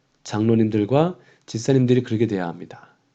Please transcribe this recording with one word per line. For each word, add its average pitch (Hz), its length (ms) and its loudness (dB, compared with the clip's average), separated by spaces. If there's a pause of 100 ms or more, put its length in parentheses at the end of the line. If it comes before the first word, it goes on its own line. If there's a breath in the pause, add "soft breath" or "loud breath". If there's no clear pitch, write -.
(220)
장로님들과 113 960 0 (280 soft breath)
집사님들이 123 580 2
그렇게 113 220 0
돼야 95 220 -4
합니다. 85 400 -16 (260)